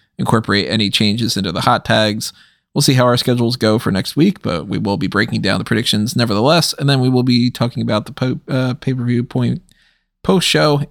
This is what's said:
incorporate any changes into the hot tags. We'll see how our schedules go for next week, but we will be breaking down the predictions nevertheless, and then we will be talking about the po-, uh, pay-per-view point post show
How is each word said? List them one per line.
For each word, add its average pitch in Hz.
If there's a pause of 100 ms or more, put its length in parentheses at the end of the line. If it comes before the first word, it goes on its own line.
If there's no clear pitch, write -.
(200)
incorporate 101
any 104
changes 107
into 95
the 92
hot 120
tags. 110 (420)
We'll 143
see 139
how 127
our 123
schedules 123
go 110
for 110
next 98
week, 185
but 92
we 101
will 101
be 95
breaking 107
down 95
the 110
predictions 107
nevertheless, 123
and -
then 139
we 127
will 127
be 123
talking 120
about 110
the -
po-, 127
uh, 127
pay-per-view 123
point 123 (580)
post 185
show 151